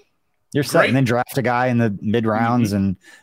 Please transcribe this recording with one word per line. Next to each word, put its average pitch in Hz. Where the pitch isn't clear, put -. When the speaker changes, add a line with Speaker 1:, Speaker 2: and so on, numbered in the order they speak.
Speaker 1:
you're 143
set. -
Speaker 2:
Great. -
Speaker 1:
And 120
then 135
draft 120
a 135
guy 123
in 123
the 110
mid 110
rounds 117
Speaker 2:
Mm-hmm. 101
Speaker 1:
and 98